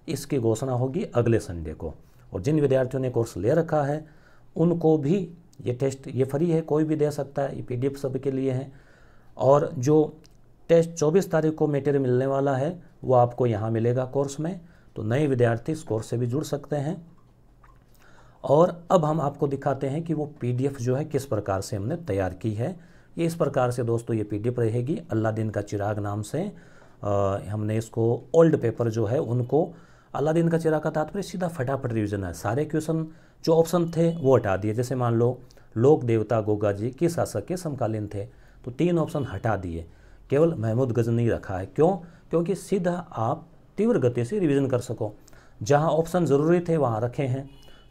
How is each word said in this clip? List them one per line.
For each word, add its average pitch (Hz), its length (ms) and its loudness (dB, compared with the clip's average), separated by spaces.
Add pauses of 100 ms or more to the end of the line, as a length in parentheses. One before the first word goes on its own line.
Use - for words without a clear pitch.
इसकी 139 300 -4
घोषणा 113 340 0
होगी, 131 320 -2
अगले 113 340 2
संडे 80 360 -6
को। 78 200 -10 (380)
और 95 80 -4
जिन 147 200 2
विद्यार्थियों 131 420 2
ने 127 80 -2
कोर्स 117 260 -2
ले 104 180 0
रखा 160 280 0
है 151 240 -4 (500)
उनको 165 420 4
भी 151 300 0 (340)
ये 123 100 -4
टेस्ट, 135 360 -4
ये 131 160 0
फ्री 151 260 0
है, 160 100 2
कोई 156 240 0
भी 156 120 0
दे 147 140 0
सकता 143 320 -6
है, 139 140 -6
ये 123 60 -10
पीडीएफ़ 127 340 -4
सबके 135 340 -4
लिए 135 220 -2
है। 131 200 -6 (640)
और 135 420 4
जो 151 400 4 (500)
टेस्ट 165 220 6
चौबीस 175 400 2
तारीख 156 240 2
को 156 120 2
मटेरियल 143 360 0
मिलने 127 240 2
वाला 135 300 0
है 160 260 -4 (220)
वो 127 100 2
आपको 123 320 4
यहाँ 110 240 0
मिलेगा 120 340 0
कोर्स 139 360 -4
में, 175 200 -6 (360)
तो 101 60 -8
नए 123 240 0
विद्यार्थी 120 460 0
इस 160 100 -6
कोर्स 110 240 -4
से 120 100 -4
भी 123 100 -2
जुड़ 135 180 -4
सकते - 320 -6
हैं। 143 300 -6 (1400)
और 170 460 4
अब 156 140 6
हम 156 160 0
आपको 139 260 -2
दिखाते 135 400 -2
हैं 147 180 -4
कि 165 100 -2
वो 147 120 -4 (140)
पीडीएफ़ 127 380 -2
जो 123 180 0
है 151 80 -2
किस 143 220 -4
प्रकार 98 340 -2
से 107 160 -8
हमने 104 200 -4
तैयार 98 380 -2
की 107 200 -4
है। 151 220 -4 (420)
ये 165 80 0
इस 165 80 -2
प्रकार 131 360 0
से 123 120 -4
दोस्तों 117 340 0
ये 107 80 0
पीडीएफ़ 117 360 -4
रहेगी 123 400 0 (100)
अलादीन 110 400 0
का 104 100 -4
चिराग 104 380 -4
नाम 101 240 -4
से। 139 180 -6 (640)
अ, 101 60 -2 (380)
हमने 107 300 -2
इसको 113 440 0 (120)
ओल्ड 165 220 8
पेपर 117 320 0
जो 110 180 0
है 123 120 0
उनको, 127 560 0 (400)
अलादीन 160 340 2
का 165 100 2
चिराग 156 220 0
का 156 100 -4
तात्पर्य 156 320 -4
सीधा 180 260 -6
फटाफट 131 440 -4
रिवीजन 101 320 -2
है। 85 80 -6
सारे 117 320 -2
क्वेश्चन 160 420 -2 (380)
जो 160 100 4
ऑप्शन 165 360 2
थे 165 260 0
वो 131 200 6
हटा 98 200 2
दिए, 107 180 -2
जैसे 123 200 -2
मान 120 200 0
लो 117 240 2 (380)
लोक 127 280 4
देवता 113 360 0
गोगा 104 320 0
जी 107 180 -4
किस 165 260 -2
शासक 104 300 -4
के 185 100 -6
समकालीन 110 580 -4
थे, 101 100 -6 (400)
तो 127 60 -8
तीन 170 280 0
ऑप्शन 147 260 -2
हटा 104 320 -2
दिए, 82 300 -8 (440)
केवल 160 240 4
महमूद 113 380 0
गजनी 117 360 2
रखा 92 300 -2
है। 95 80 -8
क्यों? 160 240 4 (400)
क्योंकि 170 240 0
सीधा 180 380 -2 (200)
आप 120 340 -2 (300)
तीव्र 214 220 2
गति 123 260 2
से 208 140 -4
रिवीजन 139 280 2
कर 120 120 0
सको। 110 340 -6 (500)
जहाँ 143 280 4
ऑप्शन 165 360 2
ज़रूरी 151 340 4
थे 165 160 0
वहाँ 117 240 0
रखे 120 220 -2
हैं, 135 280 -2 (400)